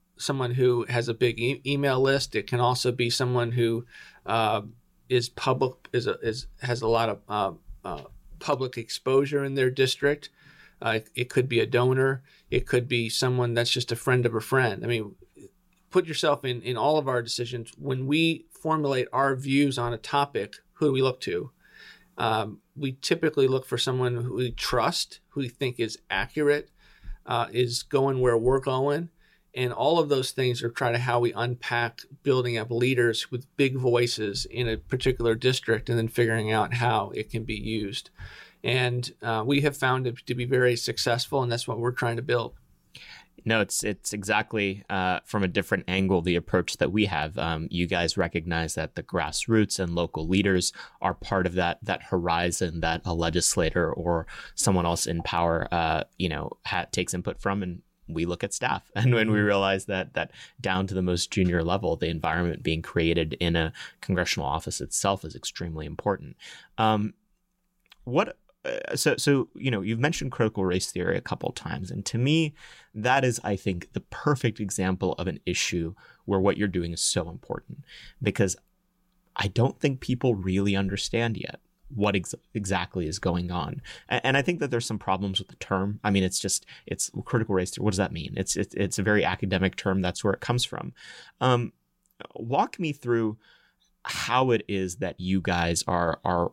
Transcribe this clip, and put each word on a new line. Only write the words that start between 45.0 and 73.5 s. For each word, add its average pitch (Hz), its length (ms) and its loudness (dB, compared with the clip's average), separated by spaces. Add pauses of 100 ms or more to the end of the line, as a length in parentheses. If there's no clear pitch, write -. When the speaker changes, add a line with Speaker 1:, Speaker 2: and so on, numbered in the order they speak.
Speaker 2:
from 101 200 0
a 92 40 2
different 92 380 -2
angle, 95 340 2
the 87 160 2
approach - 420 0
that - 120 0
we 101 160 4
have. 78 320 -4
Um, 80 320 -2
you 87 160 0
guys 85 300 0
recognize 82 580 -2
that 78 220 -6
the 82 80 -8
grassroots 95 720 2
and 87 160 -2
local 82 320 -2
leaders 95 460 4 (280)
are 92 140 0
part 92 320 0
of 87 80 -4
that, 87 280 0
that - 200 -4
horizon 85 800 0
that 82 240 0
a 90 100 -2
legislator 82 760 2
or 82 360 0 (280)
someone 90 300 2
else 85 220 0
in 85 160 -2
power, 85 480 0
uh, 80 320 2 (160)
you 90 100 0
know, 76 220 -6 (160)
ha-, 90 240 -2
takes - 240 -2
input 90 260 -6
from, 101 220 -2
and 90 200 -8 (260)
we 82 160 -2
look 87 180 -4
at - 120 -4
staff. - 380 -4
<laughs> - 40 -12
And 123 180 4
when 110 160 4
we 107 60 4
Speaker 1:
Mm-hmm. 104 100 4
Speaker 2:
realize 98 380 2
that, 92 300 -4
that 85 180 -4 (280)
down 95 280 0
to 95 60 -6
the 92 80 0
most 90 280 0
junior 90 320 2
level, 87 320 0
the 82 140 -2
environment 82 560 -2
being 82 180 0
created 82 560 0
in 85 160 2
a 80 180 0 (280)
congressional 87 480 -2
office - 320 -4
itself 95 440 -2
is 78 120 -14
extremely 78 500 -10
important. 78 500 -4 (420)
Um, 110 360 2 (880)
what, 147 360 -2 (260)
uh, - 320 -4
so, - 200 2
so, 139 380 2
you 131 160 -4
know, 107 100 2
you've 113 200 -2
mentioned 147 320 -2
critical 107 320 0
race 92 260 0
theory 90 260 -2
a 92 40 -4
couple - 320 -6
times, - 380 -8
and 101 160 -8
to 117 120 -4
me, 151 360 2 (400)
that 127 300 2
is, 123 200 0
I 101 120 0